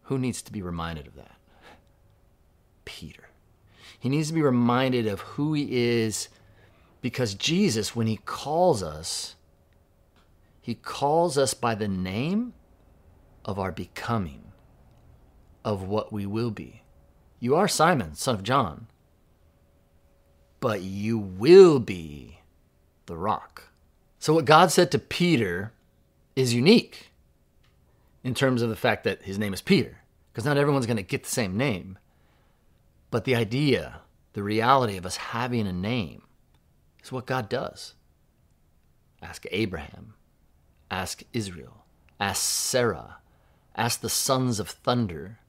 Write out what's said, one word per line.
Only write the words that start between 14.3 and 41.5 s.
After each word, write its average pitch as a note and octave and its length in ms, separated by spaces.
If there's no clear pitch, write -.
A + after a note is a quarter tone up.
of G2+ 180
what G#2 300
we G2+ 120
will A2+ 260
be. D#2 320
"You B2 160
are F#3+ 120
Simon, C#3+ 460
son A#2+ 220
of G2 80
John, A2 440
but G#2+ 220
you G2+ 360
will C3+ 640
be D#2 640
the E2+ 120
rock." - 520
So D#3 160
what D#3 100
God D#3+ 260
said F3 200
to C3 80
Peter A2+ 760
is B2+ 180
unique D#3+ 580
in B2+ 120
terms B2+ 260
of A#2 80
the G#2+ 60
fact A2 300
that G2 180
his G2 160
name G2+ 160
is - 60
Peter, C3+ 420
'cause A2 120
not C#3+ 120
everyone's C#3+ 280
gonna A2 160
get A#2+ 220
the - 60
same G2+ 280
name. F#2+ 400
But A2+ 160
the B2+ 100
idea, A#2 640
the G2+ 100
reality A2 520
of F2+ 120
us F2+ 100
having A#2 480
a F#2 80
name F2+ 480
is - 100
what B2+ 140
God B2+ 240
does. - 460
Ask - 300
Abraham, F2+ 640
ask F#2 320
Israel, F2+ 520